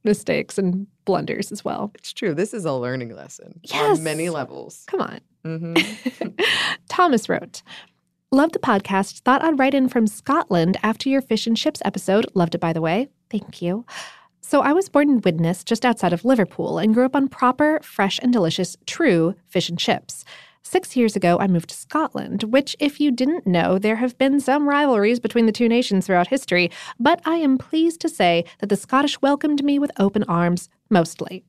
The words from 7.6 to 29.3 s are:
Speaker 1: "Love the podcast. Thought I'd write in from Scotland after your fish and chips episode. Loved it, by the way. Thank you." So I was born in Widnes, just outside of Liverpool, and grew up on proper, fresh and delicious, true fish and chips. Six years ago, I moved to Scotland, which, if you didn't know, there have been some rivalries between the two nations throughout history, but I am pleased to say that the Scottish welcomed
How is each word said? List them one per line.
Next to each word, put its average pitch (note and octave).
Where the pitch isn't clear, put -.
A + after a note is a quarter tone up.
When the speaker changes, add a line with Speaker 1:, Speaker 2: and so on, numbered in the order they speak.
Speaker 1:
"Love C#4+
the -
podcast. G3
Thought C4+
I'd D#4+
write C4+
in C4
from A3+
Scotland G3
after A3+
your C4+
fish A3+
and A3+
chips -
episode. G3+
Loved E3+
it, E3+
by E3
the D#3+
way. F3+
Thank -
you." F#3+
So -
I C#4
was F#4+
born D4
in B3+
Widnes, E3+
just -
outside A3+
of F3
Liverpool, F#3
and G#3+
grew B3
up C4
on C#4
proper, D4
fresh -
and B3
delicious, F3
true F3+
fish F3+
and E3+
chips. -
Six -
years A3+
ago, F3
I G3
moved F3
to -
Scotland, -
which, C4
if D4
you D4
didn't B3+
know, F3+
there G#3+
have B3
been C#4
some C#4+
rivalries B3
between A#3
the A3
two A#3
nations A3+
throughout F3+
history, F3+
but E4
I D#4+
am C#4
pleased D#4+
to E4
say E3+
that G3+
the G#3
Scottish C#4+
welcomed C#4+